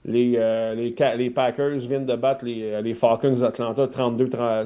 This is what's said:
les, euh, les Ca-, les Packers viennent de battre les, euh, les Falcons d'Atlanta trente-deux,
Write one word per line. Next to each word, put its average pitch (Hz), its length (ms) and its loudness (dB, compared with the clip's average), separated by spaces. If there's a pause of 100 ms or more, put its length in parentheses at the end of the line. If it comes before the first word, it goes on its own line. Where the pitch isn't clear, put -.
les, 120 280 2
euh, 113 400 0
les 117 200 -4
Ca-, 131 200 2
les 123 160 -2
Packers 139 460 0
viennent 135 280 -4
de 127 100 0
battre 131 300 0
les, 117 160 -6
euh, 107 200 -4
les 113 120 -2
Falcons 120 400 2
d'Atlanta 120 540 0
trente-deux, 127 420 0 (360)